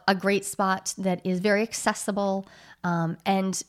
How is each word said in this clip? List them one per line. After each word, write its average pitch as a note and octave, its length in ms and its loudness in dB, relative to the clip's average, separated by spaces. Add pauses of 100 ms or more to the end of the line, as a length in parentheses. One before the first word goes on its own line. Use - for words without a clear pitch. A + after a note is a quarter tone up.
a G3+ 60 4
great F#3+ 280 2
spot F#3+ 540 -2
that F#3 280 -2
is F#3 140 0
very G#3+ 220 4
accessible. G3+ 840 -2 (380)
Um, E3+ 420 0
and, F#3+ 440 0